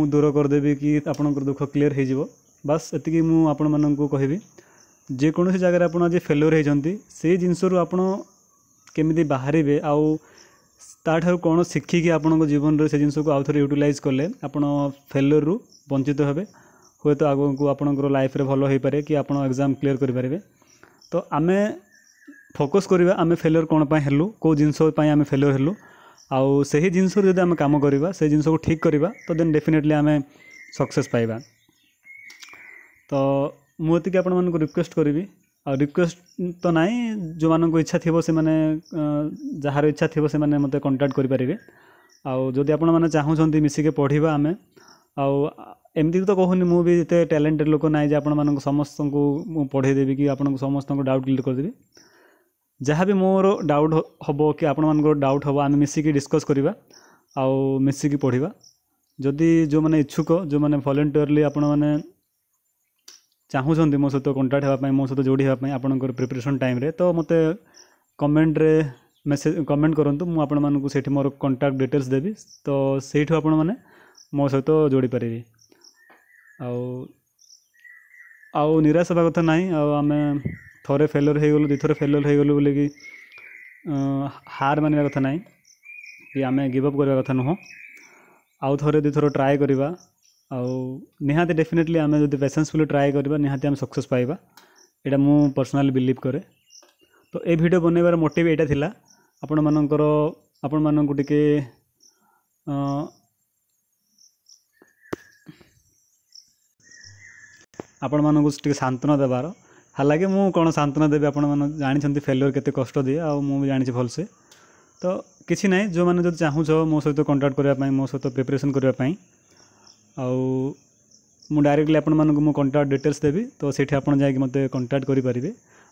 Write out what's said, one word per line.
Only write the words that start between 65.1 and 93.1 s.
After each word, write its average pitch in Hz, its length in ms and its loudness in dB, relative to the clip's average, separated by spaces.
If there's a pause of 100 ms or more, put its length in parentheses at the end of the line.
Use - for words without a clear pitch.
ଯୋଡ଼ି 135 220 2
ହେବା 135 120 2
ପାଇଁ 135 160 -6
ଆପଣଙ୍କର 135 400 -4
ପ୍ରିପାରେସନ୍ 127 480 -4
ଟାଇମ୍ରେ, 127 320 -2
ତ 170 100 -6 (120)
ମୋତେ 165 240 0 (840)
କମେଣ୍ଟରେ 156 540 2 (520)
ମେସେଜ୍, 143 300 -2 (100)
କମେଣ୍ଟ 151 300 0
କରନ୍ତୁ। 143 300 0
ମୁଁ 165 180 -4
ଆପଣମାନଙ୍କୁ 143 440 0
ସେଇଠି 139 220 -4
ମୋର 139 180 0 (120)
କଣ୍ଟାକ୍ଟ 139 380 -2
ଡିଟେଲ୍ସ 131 320 -2
ଦେବି, 135 220 -2 (320)
ତ 143 60 -6 (300)
ସେଇଠୁ 147 360 -2
ଆପଣମାନେ 156 380 0 (600)
ମୋ 143 140 0
ସହିତ 135 220 -2 (200)
ଯୋଡ଼ି 131 180 2
ପାରିବେ। 117 320 -6 (1200)
ଆଉ, 123 200 -8 (1700)
ଆଉ 151 260 0
ନିରାଶ 156 320 2
ହେବା 170 120 2
କଥା 170 180 0
ନାହିଁ। 165 280 2
ଆଉ 151 220 0
ଆମେ 147 280 0 (640)
ଥରେ 139 220 2
ଫେଲୁଅର 147 320 0
ହେଇଗଲୁ, 151 280 2
ଦିଥର 143 260 0
ଫେଲୁଅର 143 340 0
ହେଇଗଲୁ 143 260 4
ବୋଲିକି, 143 320 2 (1000)
ଅ, 151 80 -4 (520)
ହାର 147 340 -2
ମାନିବା 151 220 2
କଥା 143 160 -2
ନାହିଁ 135 200 -2 (920)
କି 135 80 -4
ଆମେ 135 280 -2
ଗିଭ୍ 131 160 0
ଅପ୍ 139 120 -2
କରିବା 139 180 2
କଥା 131 180 -2
ନୁହଁ। 131 220 -2 (1080)
ଆଉ 139 160 0
ଥରେ, 151 240 0
ଦୁଇଥର 147 260 0
ଟ୍ରାଏ 139 300 0
କରିବା। 139 380 0 (560)
ଆଉ 127 500 -8 (200)
ନିହାତି, 160 320 0
ଡେଫିନେଟଲି 165 460 0
ଆମେ 151 200 2
ଯଦି 147 180 0
ପେସେନ୍ସଫୁଲି 151 480 -2
ଟ୍ରାଏ 143 260 0